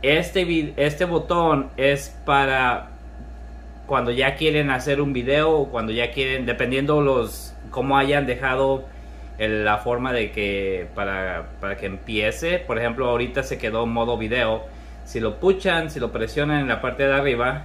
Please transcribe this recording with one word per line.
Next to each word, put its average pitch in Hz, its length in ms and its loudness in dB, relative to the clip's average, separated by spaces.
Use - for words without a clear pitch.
este 170 440 2
vi-, 160 320 0
este 147 280 2
botón 165 680 2
es 139 480 0
para 135 640 2
cuando 123 240 2
ya 131 240 2
quieren 151 340 2
hacer 139 320 2
un 143 100 2
video 139 400 4
o 147 180 4
cuando 113 220 -2
ya 117 200 0
quieren, 131 340 -2
dependiendo 131 560 2
los, 127 520 0
cómo 139 260 2
hayan 139 280 4
dejado 135 600 0
el, 107 280 0
la 104 140 4
forma 120 340 -2
de 110 180 0
que, 98 600 -2
para, 95 540 -4
para 98 160 -6
que 101 120 -8
empiece. 107 720 -2
Por 123 180 -2
ejemplo, 120 320 0
ahorita 123 340 0
se - 140 -6
quedó 113 260 -2
en 117 60 -2
modo 117 280 0
video. 110 480 0
Si - 160 -6
lo 110 200 -2
puchan, 175 500 2
si 147 100 -8
lo 117 120 -2
presionan 143 500 0
en 135 60 0
la 113 120 0
parte 127 280 0
de 139 60 4
arriba 135 520 2